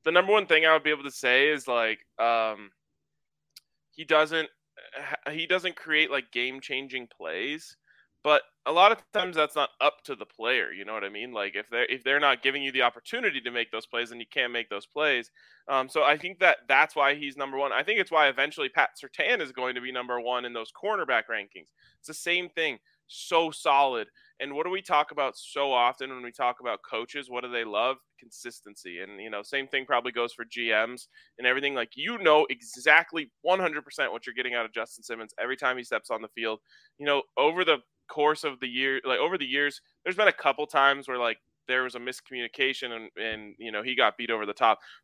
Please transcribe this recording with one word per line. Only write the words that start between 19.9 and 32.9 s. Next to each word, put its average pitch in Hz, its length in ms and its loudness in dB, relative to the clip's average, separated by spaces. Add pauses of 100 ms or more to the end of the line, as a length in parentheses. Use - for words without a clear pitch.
number 123 260 -4
one 123 240 -2
in 120 100 -8
those 113 180 -8
cornerback 165 600 0
rankings. 101 380 -8 (300)
It's - 80 -20
the 156 60 -14
same 175 360 -4
thing. 151 300 -4 (340)
So 165 380 0
solid. 139 560 2 (320)
And 139 140 -8
what 156 120 -4
do 180 60 -6
we 190 100 -4
talk 151 300 0
about 139 240 -4
so 143 360 -4
often 131 400 2
when 127 120 -14
we 120 80 -12
talk 123 300 -4
about 117 180 -4 (100)
coaches? 127 400 -8
What 123 140 -6
do 123 80 -10
they 117 140 -4
love? 113 320 0 (200)
Consistency. 101 840 -16
And, 98 180 -14
you 110 100 -14
know, 104 120 -8
same 135 260 -8
thing 135 180 -4
probably 123 280 0
goes 120 180 -4
for 117 140 -14
G 117 240 -6
Ms 113 380 -2 (300)
and 123 80 -4
everything. 139 280 0
Like, 117 220 -4
you 190 240 -6
know 156 300 6
exactly 151 800 0 (120)